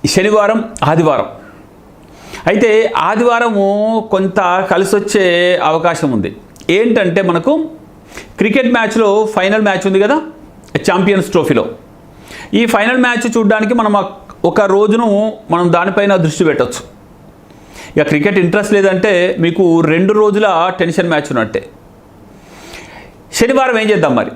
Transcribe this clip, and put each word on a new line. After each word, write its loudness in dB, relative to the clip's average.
శనివారం, 0
ఆదివారం. 0
అయితే 2
ఆదివారము 0
కొంత 0
కలిసొచ్చే 2
అవకాశం 0
ఉంది. -4
ఏంటంటే 2
మనకు 0
క్రికెట్ 2
మ్యాచ్లో 2
ఫైనల్ 0
మ్యాచ్ 0
ఉంది 2
కదా, 0
ఛాంపియన్స్ 0
ట్రోఫీలో. 0
ఈ 2
ఫైనల్ 0
మ్యాచ్ 0
చూడడానికి 0
మనం 0
ఆ -2
ఒక 2
రోజును 2
మనం 2
దానిపైన 0
దృష్టి 0
పెట్టొచ్చు. -2
ఇక 0
క్రికెట్ 0
ఇంట్రెస్ట్ 0
లేదంటే 2
మీకు 2
రెండు 2
రోజుల 2
టెన్షన్ -2
మ్యాచ్ -2
ఉన్నట్టే. -4
శనివారం 0
ఏం 0
చేద్దాం 2
మరి? -2